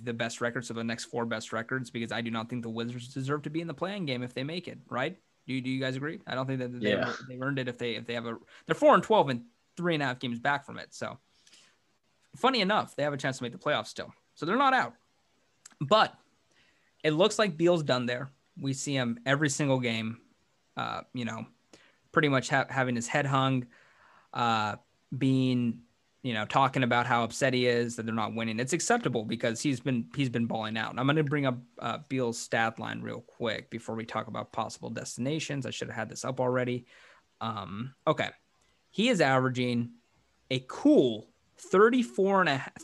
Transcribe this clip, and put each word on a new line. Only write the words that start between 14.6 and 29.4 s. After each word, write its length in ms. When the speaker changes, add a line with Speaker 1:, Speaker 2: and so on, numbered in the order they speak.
Speaker 1:
out. 220
But 360
it 80
looks 260
like 180
Beal's 280
done 240
there. 240
We 140
see 220
him 320
every 220
single 300
game, 380
uh, 260
you 120
know, 200
pretty 180
much 200
ha-, 180
having 280
his 120
head 200
hung, 400
uh, 440
being, 640
you 100
know, 120
talking 360
about 240
how 180
upset 300
he 140
is 280
that 120
they're 80
not 180
winning. 260
It's 140
acceptable 500
because 380